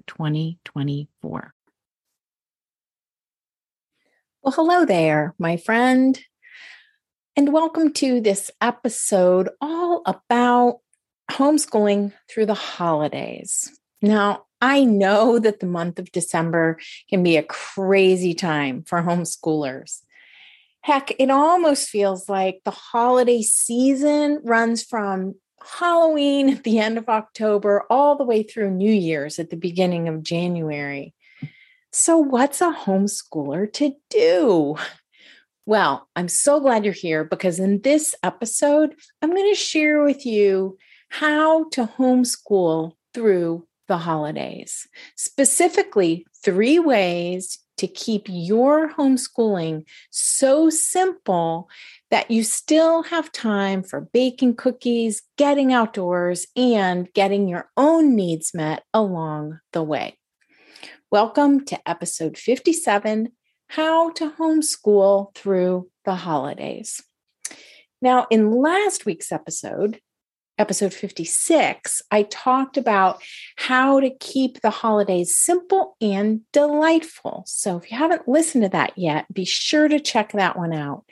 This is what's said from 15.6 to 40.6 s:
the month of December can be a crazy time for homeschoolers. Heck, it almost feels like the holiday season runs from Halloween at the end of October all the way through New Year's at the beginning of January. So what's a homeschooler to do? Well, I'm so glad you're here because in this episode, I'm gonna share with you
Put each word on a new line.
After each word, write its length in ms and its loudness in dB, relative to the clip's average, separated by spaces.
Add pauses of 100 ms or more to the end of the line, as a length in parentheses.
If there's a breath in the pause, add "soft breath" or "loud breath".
the 60 -6
month 320 -6
of 140 -12
December 680 -2 (320 loud breath)
can 120 0
be 140 4
a 60 2
crazy 880 0
time 520 -4
for 180 -4
homeschoolers. 1000 -4 (800 soft breath)
Heck, 380 -2
it 120 4
almost 600 2
feels 360 -2
like 380 -2
the 60 -4
holiday 720 2
season 1000 0
runs 380 0
from 520 -6 (440)
Halloween 680 2
at 160 0
the 140 2
end 180 0
of 140 -10
October 800 0
all 260 4
the 80 -2
way 180 0
through 280 -4
New 220 2
Year's 460 -2
at 120 -8
the 60 -12
beginning 520 -2
of 140 -6
January. 880 -6 (800 loud breath)
So 240 2
what's 460 2
a 100 0
homeschooler 1000 -4
to 180 0 (160)
do? 680 2 (880 loud breath)
Well, 500 0
I'm 120 -4
so 320 2
glad 240 2
you're 100 -2
here 300 -4
because 340 -4
in 240 0
this 400 0
episode, 720 0 (260 soft breath)
I'm 140 -2
gonna 200 2
share 480 0
with 220 0
you 540 0 (320 soft breath)